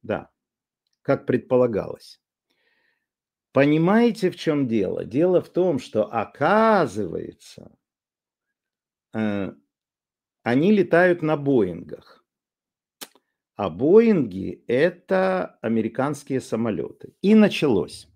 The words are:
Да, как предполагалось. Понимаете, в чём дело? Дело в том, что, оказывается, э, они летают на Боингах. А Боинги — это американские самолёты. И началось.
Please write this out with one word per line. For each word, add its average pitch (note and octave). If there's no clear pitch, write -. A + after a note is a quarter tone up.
Да, G#2+
как C3+
предполагалось. A#2
Понимаете, F3
в -
чём D3
дело? F#2
Дело D#3+
в -
том, F3
что, -
оказывается, A#2
э, G2+
они C#3
летают F3+
на D#3
Боингах. B2+
А G2+
Боинги — A#2+
это F#3
американские B2
самолёты. A2
И G3+
началось. D3+